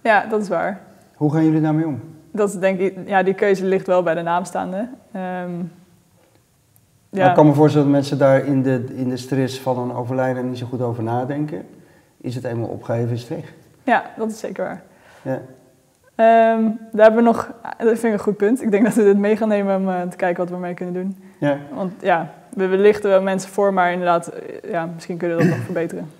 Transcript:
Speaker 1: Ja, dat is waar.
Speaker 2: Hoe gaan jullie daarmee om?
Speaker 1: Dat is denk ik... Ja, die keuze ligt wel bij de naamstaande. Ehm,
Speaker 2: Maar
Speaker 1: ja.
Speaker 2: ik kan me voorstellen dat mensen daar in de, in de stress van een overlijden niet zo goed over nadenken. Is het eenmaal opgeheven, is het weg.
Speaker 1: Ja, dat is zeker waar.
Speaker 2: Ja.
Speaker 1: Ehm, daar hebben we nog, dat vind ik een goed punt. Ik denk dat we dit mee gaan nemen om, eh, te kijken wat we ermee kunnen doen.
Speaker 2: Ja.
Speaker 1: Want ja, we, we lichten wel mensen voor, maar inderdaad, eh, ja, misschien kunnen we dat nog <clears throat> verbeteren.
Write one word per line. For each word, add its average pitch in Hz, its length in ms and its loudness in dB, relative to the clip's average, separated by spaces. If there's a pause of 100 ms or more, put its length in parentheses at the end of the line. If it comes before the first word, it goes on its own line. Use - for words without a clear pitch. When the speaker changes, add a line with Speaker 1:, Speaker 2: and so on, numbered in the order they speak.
Speaker 1:
Ja, 214 260 4
dat 214 160 -2
is 190 60 -6
waar. 175 320 -4 (340)
Speaker 2:
Hoe 151 180 0
gaan 160 120 2
jullie 156 160 4
daarmee 156 260 0
om? 131 140 -6 (300)
Speaker 1:
Dat 208 180 -2
is 185 100 -8
denk 190 200 0
ik... 190 180 -2 (100)
Ja, 190 160 0
die 185 120 0
keuze 190 300 0
ligt 185 220 0
wel 180 160 2
bij 170 120 0
de 170 80 -4
naamstaande. 185 680 -4 (240)
Ehm, 180 380 -8 (1600)
Speaker 2:
Maar 190 140 -4
Speaker 1:
ja. 185 40 8
Speaker 2:
ik 180 60 4
kan 156 120 8
me 147 60 6
voorstellen 147 340 4
dat 143 100 4
mensen 139 220 0
daar 135 260 4
in 139 180 0
de, 127 220 0 (100)
in 127 140 -4
de 127 80 -4
stress 127 440 -4
van 127 180 -2
een 123 160 -6
overlijden 127 540 -4
niet 120 100 -8
zo 120 80 -8
goed 123 160 -6
over 113 200 -4
nadenken. 143 600 -6 (580)
Is 123 140 -10
het 123 100 -10
eenmaal 117 240 -6
opgeheven, 117 460 -4
is 117 60 -6
het - 80 -18
weg. - 240 -12 (300)
Speaker 1:
Ja, 233 200 0 (140)
dat 220 140 -4
is 214 80 -12
zeker 190 260 -8
waar. - 180 -10 (400)
Speaker 2:
Ja. 131 180 -4 (720)
Speaker 1:
Ehm, 226 480 6 (300)
daar 214 120 6
hebben 220 200 8
we 233 60 6
nog, - 200 -2 (280)
dat - 100 -2
vind 226 160 0
ik 226 80 2
een 208 60 -2
goed 208 180 -2
punt. 220 260 2
Ik 226 80 0
denk 202 140 6
dat 202 100 2
we 226 80 4
dit 202 160 6
mee 208 180 2
gaan 214 120 0
nemen 202 280 2
om, 190 120 0
eh, 180 140 -2
te 180 140 -8
kijken 180 220 -2
wat 180 100 -2
we 180 60 -8
ermee 180 200 -8
kunnen 180 200 -8
doen. 190 220 -6 (220)
Speaker 2:
Ja. 143 180 0 (180)
Speaker 1:
Want 185 260 -6
ja, 165 300 0 (240)
we, 185 120 -2
we 185 100 0
lichten 208 340 4
wel 190 120 4
mensen 190 280 -4
voor, 202 220 0
maar 180 200 2
inderdaad, 175 340 0
eh, - 440 -14
ja, 170 240 -4
misschien 170 220 -10
kunnen 170 200 -4
we 170 80 2
dat 170 120 4
nog 117 120 -6
<clears throat> 185 40 -8
verbeteren. 170 480 -6